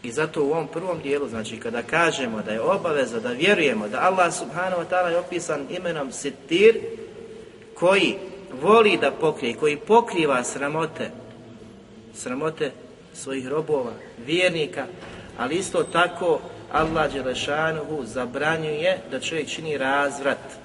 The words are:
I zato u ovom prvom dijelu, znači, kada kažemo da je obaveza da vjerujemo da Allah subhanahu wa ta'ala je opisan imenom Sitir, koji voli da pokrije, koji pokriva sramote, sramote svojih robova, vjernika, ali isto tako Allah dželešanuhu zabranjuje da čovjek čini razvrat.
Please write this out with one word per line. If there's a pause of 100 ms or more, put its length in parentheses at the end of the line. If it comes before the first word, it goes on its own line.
I
zato
u
ovom
prvom
dijelu,
znači,
kada
kažemo
da
je
obaveza
da
vjerujemo
da
Allah
subhanahu
wa
ta'ala
je
opisan
imenom
Sitir, (960)
koji (460)
voli
da
pokrije,
koji
pokriva
sramote, (1000)
sramote (420)
svojih
robova, (340)
vjernika, (520)
ali
isto
tako (320)
Allah
dželešanuhu
zabranjuje (140)
da
čovjek
čini
razvrat. (280)